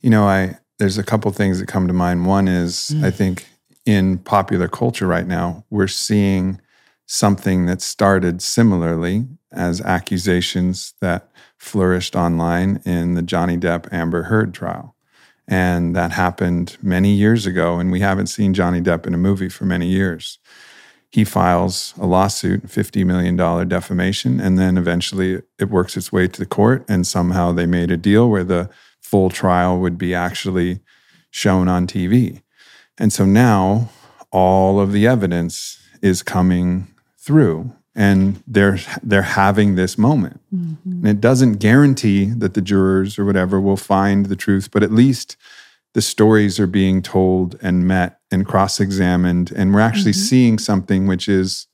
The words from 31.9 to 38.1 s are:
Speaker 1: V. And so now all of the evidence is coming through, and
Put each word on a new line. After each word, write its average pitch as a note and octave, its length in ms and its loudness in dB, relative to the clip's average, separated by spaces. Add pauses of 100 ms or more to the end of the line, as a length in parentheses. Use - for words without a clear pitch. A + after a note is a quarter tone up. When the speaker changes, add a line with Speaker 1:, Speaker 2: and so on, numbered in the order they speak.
Speaker 1:
V. A2+ 360 0 (580)
And A2 120 0
so - 140 0
now G#2+ 640 2 (400)
all F#2+ 500 2
of G2 120 0
the G2+ 160 2
evidence F2 720 -2 (220)
is F#2 200 0
coming F2+ 680 0 (280)
through, B2 540 2 (240)
and G2 500 2